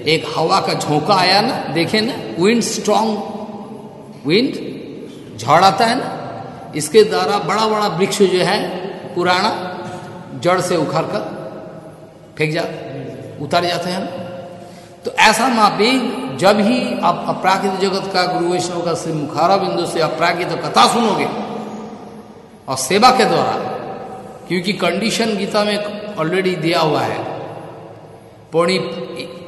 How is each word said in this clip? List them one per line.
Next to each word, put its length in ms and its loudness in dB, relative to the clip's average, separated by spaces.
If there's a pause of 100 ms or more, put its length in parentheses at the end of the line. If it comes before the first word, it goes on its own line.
एक 320 2
हवा 200 4
का 140 0
झोंका 420 2
आया 260 6
ना, 220 -2 (100)
देखे 280 2
ना, 420 -2
विंड, 180 6
स्ट्रॉन्ग 600 0 (1040)
विंड, 240 4 (880)
झड़ 260 6
आता 220 6
है 140 2
ना, 180 -6 (580)
इसके 280 6
द्वारा 340 2
बड़ा 300 0
बड़ा 200 2
वृक्ष 320 0
जो 200 6
है 280 2 (480)
पुराना, 640 0 (600)
जड़ 220 2
से 160 0
उखाड़ 260 0
कर 480 -6 (880)
फेंक 160 0
जा, 100 0 (840)
उतार 200 2
जाते 240 -2
हैं। 160 -4 (1000)
तो 60 -4
ऐसा 360 4
मापी 760 2 (140)
जब 220 6
ही 440 2
आप 240 2
अपराकृत 440 2
जगत 420 -2
का 100 2
गुरु 300 0
वैष्णव 280 -2
का 120 0
श्री 200 -4
मुखारा 440 2
बिंदु 280 -2
से 140 -2
अपराकृत 480 0
कथा 460 2
सुनोगे 340 2 (1400)
और 80 -2
सेवा 340 6
के 140 4
द्वारा, 280 2 (960)
क्योंकि 260 0
कंडीशन 640 0
गीता 260 0
में 200 0 (320)
already 420 0
दिया 220 2
हुआ 220 2
है, 220 -4 (1300)
पणि-, 300 4 (640)